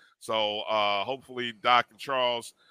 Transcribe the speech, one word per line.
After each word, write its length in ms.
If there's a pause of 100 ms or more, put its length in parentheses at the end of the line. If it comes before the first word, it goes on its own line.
(200)
So, 400
uh, 420
hopefully 580
Doc 300
and 80
Charles, 560 (160)